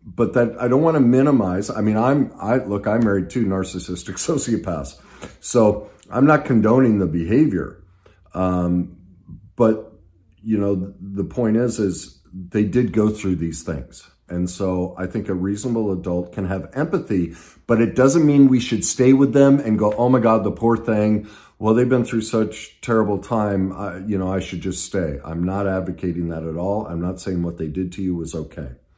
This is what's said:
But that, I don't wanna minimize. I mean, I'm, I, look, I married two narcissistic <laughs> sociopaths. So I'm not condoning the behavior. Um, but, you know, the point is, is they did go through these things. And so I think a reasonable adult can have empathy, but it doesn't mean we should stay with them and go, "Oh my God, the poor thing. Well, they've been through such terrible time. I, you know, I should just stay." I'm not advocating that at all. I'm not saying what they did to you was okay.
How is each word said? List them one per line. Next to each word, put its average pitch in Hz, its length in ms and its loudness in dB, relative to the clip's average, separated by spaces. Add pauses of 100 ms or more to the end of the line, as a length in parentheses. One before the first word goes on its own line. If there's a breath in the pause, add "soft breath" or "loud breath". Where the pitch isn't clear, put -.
But 110 300 -2
that, 120 260 2
I 123 80 -2
don't 131 140 4
wanna 160 180 2
minimize. 120 680 4
I - 100 -6
mean, 107 160 2
I'm, 131 420 2
I, 113 200 0
look, 101 300 -4
I 107 100 0
married 101 320 0
two 120 160 -2
narcissistic 92 720 -6
<laughs> - 20 -14
sociopaths. 92 800 -4 (400 loud breath)
So - 500 2 (200 loud breath)
I'm 127 160 2
not 151 180 4
condoning 113 560 4
the 92 80 2
behavior. 85 680 0 (560 soft breath)
Um, 90 640 -2 (580)
but, 110 380 2 (480)
you 110 160 -2
know, 98 420 -2
the 98 240 -6
point 110 340 0
is, 117 220 0
is - 420 -4 (120)
they 92 300 -2
did 101 300 0
go 107 160 4
through 98 260 -2
these 80 280 -6
things. - 460 -10 (200)
And 90 200 -2
so 90 480 -4
I 92 100 -6
think 101 200 -6
a 98 60 -2
reasonable 101 580 -2
adult 87 400 -4
can 98 140 -6
have 95 280 -6
empathy, 113 600 -2 (320 loud breath)
but 113 140 4
it 104 140 0
doesn't 139 300 4
mean 143 220 6
we 127 140 4
should 107 240 -2
stay 127 260 4
with 135 220 4
them 139 260 6
and 110 180 0
go, 107 200 2
"Oh 120 100 2
my 127 140 4
God, 113 240 4
the 98 60 -2
poor 117 260 0
thing. 107 500 0 (320 loud breath)
Well, 107 140 2
they've 123 160 2
been 123 160 2
through 113 160 -4
such - 580 -4
terrible 107 400 0
time. 98 540 -2
I, 92 240 -10
you 98 200 -4
know, 92 140 -2
I 95 80 -2
should 87 220 -8
just 90 240 -6
stay." 76 400 -4
I'm 82 180 -6
not 98 240 -2
advocating 87 640 -4
that 80 140 -8
at 80 120 -8
all. 95 320 -4
I'm 82 140 -6
not 92 180 -6
saying 87 240 -4
what 85 140 -6
they 82 100 -6
did 90 260 -6
to 98 80 -10
you 92 140 -4
was 80 180 -8
okay. 76 360 -10 (280 soft breath)